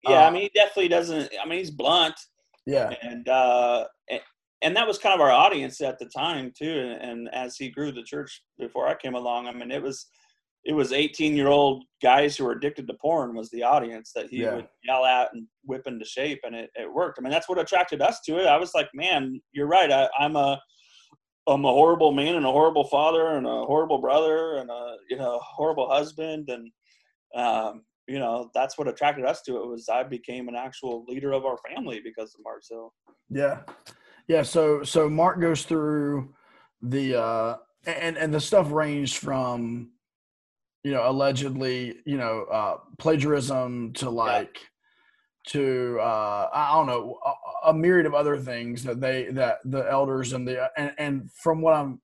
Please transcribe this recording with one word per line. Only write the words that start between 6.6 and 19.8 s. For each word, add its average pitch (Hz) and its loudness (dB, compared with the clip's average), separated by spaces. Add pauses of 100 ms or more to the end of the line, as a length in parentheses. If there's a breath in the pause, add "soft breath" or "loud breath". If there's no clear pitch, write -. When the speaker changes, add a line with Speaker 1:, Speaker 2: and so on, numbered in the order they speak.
Speaker 1:
And, - -10
and 117 -10
as 123 -8
he 135 -10
grew 143 -6
the 120 -12
church 147 -12 (160)
before 127 -4
I - 0
came 127 -8
along, 123 -4
I 120 -10
mean, 120 -12
it 139 -6
was, 135 -8 (580)
it 151 -4
was 139 2
eighteen-year-old 143 4 (180)
guys 143 6
who 139 -2
were 120 0
addicted 131 -6
to 120 -10
porn 143 -2
was 110 -10
the 117 -8
audience 120 0
that - -6
he 123 -8
Speaker 2:
Yeah. 113 -2
Speaker 1:
would 117 -10 (140)
yell 127 2
at 127 4
and 113 -14 (180)
whip 135 -8
into 117 -10
shape, 135 -6
and 117 -12
it, 117 -12
it 110 -10
worked. 165 -4
I 131 -10
mean, 127 -6
that's 160 0
what 180 0
attracted 175 0
us 220 2
to 160 -2
it. 190 2
I 147 8
was 170 -4
like, 156 0
"Man, 139 -2 (120)
you're 143 -2
right. 170 6